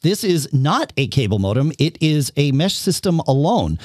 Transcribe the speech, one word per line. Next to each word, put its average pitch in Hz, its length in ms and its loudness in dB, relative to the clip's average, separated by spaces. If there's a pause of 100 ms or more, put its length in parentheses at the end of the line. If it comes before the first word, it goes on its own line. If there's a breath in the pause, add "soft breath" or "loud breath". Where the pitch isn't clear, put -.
This 185 200 0
is 175 300 0
not 151 440 0
a 131 120 0
cable 104 320 0
modem. 123 360 0
It 156 240 -2
is 151 360 0
a 143 160 0
mesh 160 240 0
system 175 500 -2
alone. 139 580 0